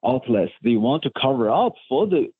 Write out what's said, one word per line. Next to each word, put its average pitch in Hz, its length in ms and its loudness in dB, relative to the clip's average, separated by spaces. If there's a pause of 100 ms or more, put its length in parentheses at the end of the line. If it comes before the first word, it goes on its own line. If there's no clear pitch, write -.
outlets, 117 460 0 (100)
they 117 140 2
want 127 280 0
to - 80 -4 (100)
cover 127 280 0
up 202 260 0 (120)
for 147 180 0
the 180 340 -2